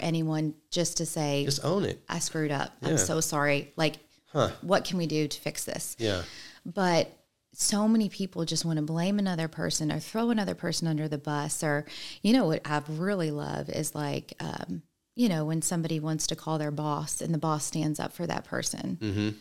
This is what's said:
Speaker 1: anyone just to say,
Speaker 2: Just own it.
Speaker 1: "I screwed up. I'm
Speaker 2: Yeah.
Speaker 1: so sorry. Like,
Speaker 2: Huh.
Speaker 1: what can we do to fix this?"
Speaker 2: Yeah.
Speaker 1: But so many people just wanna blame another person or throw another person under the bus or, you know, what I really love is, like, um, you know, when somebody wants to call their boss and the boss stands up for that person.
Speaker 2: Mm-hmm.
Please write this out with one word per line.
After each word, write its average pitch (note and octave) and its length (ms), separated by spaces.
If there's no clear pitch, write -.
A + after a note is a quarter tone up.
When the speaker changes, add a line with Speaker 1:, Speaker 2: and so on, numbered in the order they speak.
Speaker 1:
anyone D#3 520
just E3+ 240
to E3 100
say, C#3+ 380
Speaker 2:
Just C#3 200
own F3 200
it. - 240
Speaker 1:
"I E3+ 100
screwed D#3 320
up. C#3+ 220
I'm C3+ 100
Speaker 2:
Yeah. D#3+ 40
Speaker 1:
so D#3+ 240
sorry. C#3+ 560
Like, D#3 180
Speaker 2:
Huh. B2+ 180
Speaker 1:
what G#3 220
can - 140
we E3+ 80
do D3+ 220
to - 120
fix - 240
this?" - 360
Speaker 2:
Yeah. G2+ 220
Speaker 1:
But F3 460
so G#3+ 340
many A3 220
people F#3 380
just D#3+ 180
wanna D#3+ 160
blame E3+ 380
another F3 300
person D#3+ 440
or D#3 80
throw A3+ 300
another G3+ 240
person E3 340
under D#3 200
the D3 100
bus D3 440
or, D3+ 220
you G3+ 100
know, A#3+ 140
what D#3 180
I D3+ 240
really E3 420
love D3 380
is, - 260
like, D3 460
um, E3+ 400
you A#3+ 140
know, D#3+ 160
when D#3+ 160
somebody E3 400
wants D#3 280
to E3 80
call D#3 220
their D3+ 120
boss D3+ 500
and E3 140
the D#3 40
boss D3+ 280
stands D#3 340
up - 140
for E3+ 120
that - 200
person. - 540
Speaker 2:
Mm-hmm. G#2 280